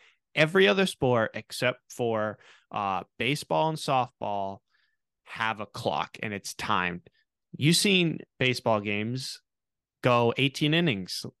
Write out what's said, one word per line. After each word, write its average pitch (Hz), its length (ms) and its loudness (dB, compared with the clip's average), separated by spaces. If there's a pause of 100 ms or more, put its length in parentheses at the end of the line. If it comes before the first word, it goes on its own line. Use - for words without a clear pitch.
(340)
every 180 340 4
other 190 160 4
sport 123 500 2
except - 560 -4
for, 110 480 -4 (320)
uh, 98 340 -4 (140)
baseball 156 520 0
and 156 80 -4
softball 104 800 -2 (640)
have 110 360 -4
a 104 60 -10
clock 87 560 -4
and 107 120 -6
it's - 200 -10
timed. 90 540 -2 (480)
You've 165 200 4
seen 180 420 2 (200)
baseball 120 420 2
games 107 600 -4 (640)
go 120 340 4
eighteen 143 380 0
innings, 120 500 -2 (160)